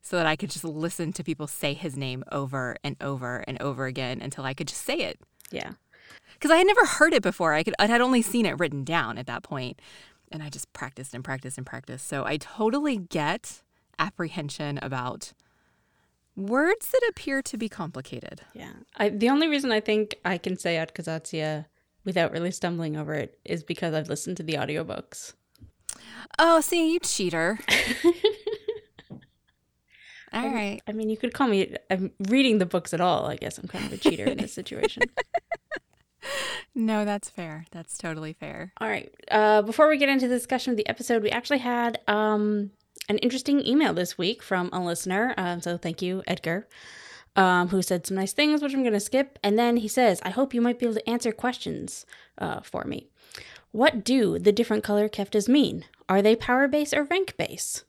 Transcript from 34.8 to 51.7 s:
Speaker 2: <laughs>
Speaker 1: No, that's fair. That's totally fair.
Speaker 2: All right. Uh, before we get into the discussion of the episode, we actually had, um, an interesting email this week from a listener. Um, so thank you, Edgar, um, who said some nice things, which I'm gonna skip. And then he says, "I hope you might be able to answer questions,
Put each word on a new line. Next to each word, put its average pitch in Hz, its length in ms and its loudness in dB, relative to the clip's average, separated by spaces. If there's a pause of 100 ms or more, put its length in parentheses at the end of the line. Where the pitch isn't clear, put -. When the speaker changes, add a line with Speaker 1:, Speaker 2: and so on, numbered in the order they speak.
Speaker 2:
<laughs> - 60 -14 (1600)
Speaker 1:
No, 220 300 0
that's 202 240 -4
fair. 165 420 -12
That's - 260 -12
totally 156 360 -8
fair. 156 460 -12
Speaker 2:
All 220 80 -4
right. - 260 -6 (160)
Uh, 214 320 8
before 226 280 6
we 302 80 4
get 277 120 4
into 262 180 4
the 247 80 2
discussion 247 360 -2
of 233 60 0
the 208 100 -2
episode, 233 340 0
we 208 80 2
actually 247 300 0
had, 240 480 0
um, 208 640 2 (380)
an 214 100 2
interesting 262 480 2
email 254 260 4
this 175 240 -2
week 190 240 0
from 180 320 0
a 180 100 -2
listener. 185 540 0
Um, 175 240 -2
so 175 160 -4
thank 170 240 -6
you, 185 240 -2
Edgar, 170 420 -4 (680)
um, 180 320 6
who 185 160 2
said 175 240 -2
some 190 80 -4
nice 190 180 -2
things, 302 280 4
which 285 120 -2
I'm 269 100 2
gonna 214 180 2
skip. 269 420 0
And 208 160 4
then 240 180 4
he 214 120 0
says, 214 340 4
"I 185 80 -4
hope 269 220 0
you 240 80 2
might 240 180 2
be 240 80 0
able 226 80 0
to 220 120 -4
answer 240 260 0
questions, - 720 -6 (340)